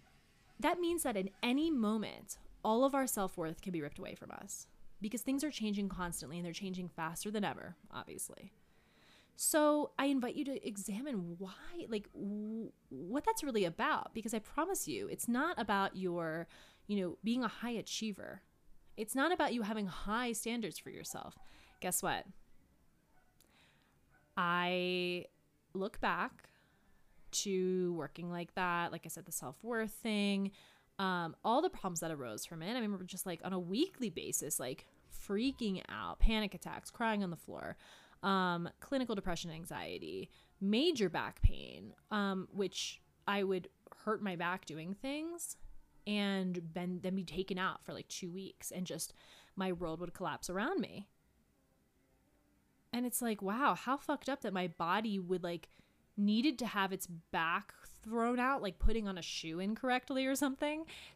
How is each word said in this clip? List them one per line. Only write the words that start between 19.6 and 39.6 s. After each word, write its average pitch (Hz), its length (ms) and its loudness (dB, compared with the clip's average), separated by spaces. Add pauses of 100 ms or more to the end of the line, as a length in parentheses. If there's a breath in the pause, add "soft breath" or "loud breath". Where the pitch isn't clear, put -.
having 214 240 0
high 226 460 0
standards 226 460 -2
for - 100 -12
yourself. - 500 -8 (420 loud breath)
Guess 180 220 0
what? 147 220 0 (2250 soft breath)
I 180 880 2 (480)
look 190 260 -2
back 196 480 -2 (840 soft breath)
to 185 640 2
working 175 360 -6
like 175 240 -6
that, 175 380 2
like 170 120 -6
I 160 40 -10
said, 170 180 -10
the 165 60 -10
self-worth 220 600 -4
thing, 202 600 2 (460 loud breath)
um, 175 460 0
all 233 160 6
the 359 100 2
problems 180 300 -4
that 165 100 -2
arose 123 360 -4
from 160 160 -10
it. 185 80 -2
I 247 100 0
remember 202 240 -2
just, 180 220 -8
like, 175 180 -4
on 185 80 -2
a 185 60 0
weekly 208 520 0
basis, 135 480 -4
like, 135 280 -4 (400)
freaking 220 640 0
out, 95 320 -6
panic 214 340 8
attacks, - 360 -10
crying 220 320 0
on 180 80 -2
the 165 60 -6
floor, - 400 -10 (460 loud breath)
um, 180 460 2 (120)
clinical 254 340 -2
depression, 180 360 -2
anxiety, 92 800 -8 (300 loud breath)